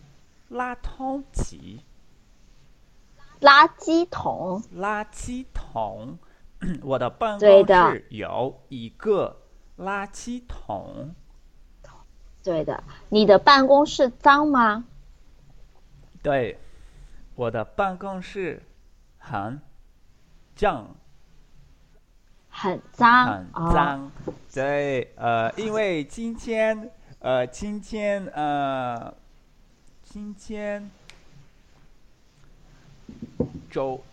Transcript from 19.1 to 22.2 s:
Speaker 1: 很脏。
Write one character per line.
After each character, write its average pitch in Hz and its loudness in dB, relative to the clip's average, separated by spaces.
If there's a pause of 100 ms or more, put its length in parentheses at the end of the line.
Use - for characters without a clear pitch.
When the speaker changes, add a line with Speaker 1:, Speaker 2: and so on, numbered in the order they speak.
Speaker 1:
很 110 -10 (960)
脏。 135 -2 (1500)